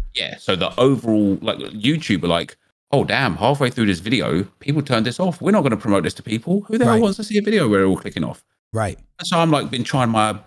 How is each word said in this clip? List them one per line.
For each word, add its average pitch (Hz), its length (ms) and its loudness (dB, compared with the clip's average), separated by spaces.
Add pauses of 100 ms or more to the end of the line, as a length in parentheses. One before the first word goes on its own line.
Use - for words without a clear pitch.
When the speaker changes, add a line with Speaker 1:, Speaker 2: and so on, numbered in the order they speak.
(140)
Speaker 1:
yeah, - 240 -8
so - 180 -4
the 92 240 -4
overall, 110 600 2
like, 110 160 -4
YouTube 107 680 -2
are 87 40 -2
like, 85 300 -2 (340)
"Oh, 135 120 2
damn, 113 320 0
halfway 127 340 0
through 120 160 -2
this 92 140 2
video, 90 440 0 (160)
people 143 220 -2
turned 117 240 0
this 120 140 -6
off. 180 220 -2
We're 175 100 0
not 208 100 4
gonna 120 160 4
promote 101 260 2
this 90 120 -4
to - 80 -18
people. 170 380 -2
Who 220 180 -2
the 247 60 4
hell 233 100 4
Speaker 2:
Right. 220 80 4
Speaker 1:
wants 196 140 0
to 220 60 -10
see 208 140 -4
a 202 60 4
video 208 260 2
where 98 120 4
we're 95 60 4
all 92 100 2
clicking 90 260 -6
off?" - 200 -8 (300)
Speaker 2:
Right. 107 240 -4 (220)
Speaker 1:
And 170 80 -10
so 175 100 0
I'm, 165 140 4
like, 135 180 0
been 120 140 -4
trying 127 260 0
my 107 380 0